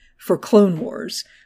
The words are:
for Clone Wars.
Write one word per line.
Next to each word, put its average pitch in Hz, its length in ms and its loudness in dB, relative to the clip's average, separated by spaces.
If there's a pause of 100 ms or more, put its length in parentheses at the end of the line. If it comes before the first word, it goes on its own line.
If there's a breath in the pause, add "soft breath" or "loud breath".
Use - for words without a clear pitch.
(180)
for - 180 -2
Clone 196 440 2
Wars. - 440 -10 (220 soft breath)